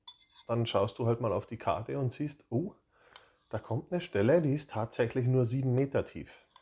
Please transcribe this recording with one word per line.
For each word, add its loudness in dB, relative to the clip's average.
dann 0
schaust 2
du 0
halt 2
mal 0
auf -2
die -10
Karte -2
und 0
siehst, -8
oh, -2
da -4
kommt -6
eine -2
Stelle, 4
die 2
ist -8
tatsächlich -2
nur 4
sieben 0
Meter 2
tief. -12